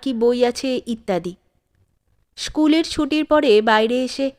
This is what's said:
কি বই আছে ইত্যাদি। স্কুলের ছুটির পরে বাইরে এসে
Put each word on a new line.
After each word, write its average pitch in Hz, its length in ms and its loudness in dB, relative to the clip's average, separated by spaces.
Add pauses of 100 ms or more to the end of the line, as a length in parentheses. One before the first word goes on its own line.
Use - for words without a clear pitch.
কি 269 120 -4
বই 240 300 2
আছে 247 420 -2
ইত্যাদি। 185 480 -6 (1000)
স্কুলের 311 480 0
ছুটির 302 400 -4
পরে 285 380 4
বাইরে 226 420 0
এসে 269 340 -4